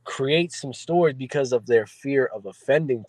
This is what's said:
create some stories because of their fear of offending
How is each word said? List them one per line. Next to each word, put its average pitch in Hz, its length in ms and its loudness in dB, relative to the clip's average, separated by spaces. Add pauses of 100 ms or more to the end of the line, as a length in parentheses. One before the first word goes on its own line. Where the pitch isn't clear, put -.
create 160 480 0
some 131 200 -12
stories 165 420 0
because 131 380 -2
of 110 140 0
their 113 200 4
fear 139 400 0
of 104 200 -12
offending 131 600 0